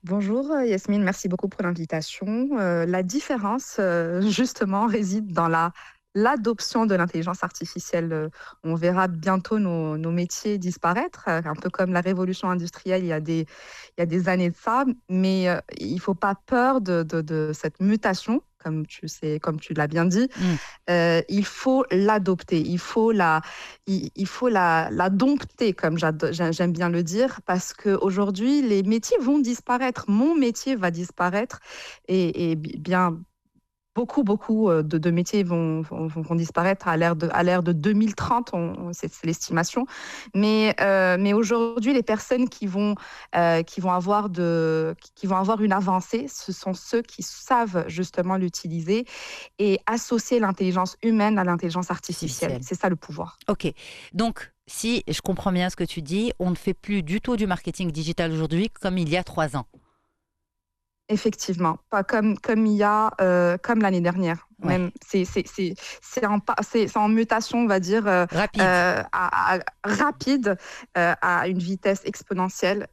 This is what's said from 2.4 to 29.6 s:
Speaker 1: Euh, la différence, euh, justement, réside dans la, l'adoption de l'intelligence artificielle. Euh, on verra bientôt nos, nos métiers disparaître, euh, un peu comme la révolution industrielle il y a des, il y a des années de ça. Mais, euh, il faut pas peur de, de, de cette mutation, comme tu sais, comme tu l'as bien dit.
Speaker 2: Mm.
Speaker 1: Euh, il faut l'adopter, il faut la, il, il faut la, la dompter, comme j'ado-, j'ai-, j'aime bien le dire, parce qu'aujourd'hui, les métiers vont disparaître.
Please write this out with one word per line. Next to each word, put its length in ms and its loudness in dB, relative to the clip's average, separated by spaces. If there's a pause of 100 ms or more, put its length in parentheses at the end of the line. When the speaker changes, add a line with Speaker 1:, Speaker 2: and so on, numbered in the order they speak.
Speaker 1:
Euh, 260 0
la 160 0
différence, 760 -4
euh, 420 0
justement, 640 0
réside 480 -2
dans 140 2
la, 240 2 (420)
l'adoption 720 0
de 80 2
l'intelligence 500 -2
artificielle. 680 -6
Euh, 160 -4 (340)
on 120 -2
verra 320 2
bientôt 500 0
nos, 400 -2
nos 140 -2
métiers 480 -2
disparaître, 680 -2
euh, 180 0
un 100 -4
peu 160 -6
comme 220 0
la 80 2
révolution 500 -2
industrielle 520 -2
il 40 -4
y 60 -2
a 80 -2
des, 260 -2 (500)
il 40 0
y 20 2
a 20 0
des 240 0
années 220 2
de 40 -8
ça. 300 0 (240)
Mais, 400 2
euh, 100 0 (200)
il 200 -4
faut 140 -2
pas 220 0
peur 440 2
de, 220 0
de, 200 -2
de 300 -2
cette 280 -6
mutation, 640 0 (200)
comme 220 -4
tu 220 -14
sais, 320 -4
comme 200 -4
tu 140 -10
l'as 140 0
bien 180 2
dit. 320 4
Speaker 2:
Mm. 60 -2 (480)
Speaker 1:
Euh, 380 4
il 160 2
faut 440 2
l'adopter, 680 2
il 180 -2
faut 340 2
la, 300 4 (460)
il, 280 -2
il 120 -2
faut 220 0
la, 420 4
la 180 0
dompter, 640 2
comme 240 0
j'ado-, 340 0
j'ai-, 220 0
j'aime 180 0
bien 180 0
le 120 2
dire, 460 0
parce 260 -2
qu'aujourd'hui, 880 0
les 220 2
métiers 360 2
vont 200 4
disparaître. 680 -2